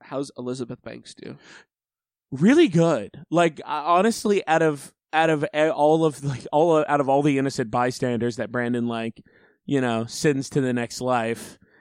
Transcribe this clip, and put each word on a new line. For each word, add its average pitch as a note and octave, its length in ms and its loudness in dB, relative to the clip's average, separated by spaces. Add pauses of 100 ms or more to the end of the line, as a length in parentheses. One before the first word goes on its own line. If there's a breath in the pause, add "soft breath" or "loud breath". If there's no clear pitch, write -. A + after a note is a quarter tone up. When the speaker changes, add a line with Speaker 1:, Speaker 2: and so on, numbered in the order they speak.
Speaker 1:
how's C#3 360 -8
Elizabeth B2 460 -8
Banks A#2 300 -16
do? - 240 -16 (920 loud breath)
Speaker 2:
Really B3 360 4
good. D#3+ 640 0
Like, D#3+ 360 2
I, D3 140 -6 (180)
honestly, G#3 500 2
out E3 140 4
of, D3+ 320 -2 (180)
out D#3+ 180 2
of D3 140 0 (100)
a-, D3+ 180 2
all D3+ 340 4
of, D3+ 180 -2
like, C3+ 280 -6
all D#3+ 260 4
of, D3+ 100 2
out D3 140 2
of C3 80 0
all C#3 140 4
the D3 140 4
innocent C3+ 340 -2
bystanders B2 640 -2
that A2+ 160 -8
Brandon, A#2+ 360 -2
like, A2+ 340 -6 (440 soft breath)
you C#3 160 0
know, A2+ 240 0
sends C3+ 460 -2
to D3 100 0
the B2+ 120 0
next A#2+ 280 -6
life, A#2 560 -4 (240 soft breath)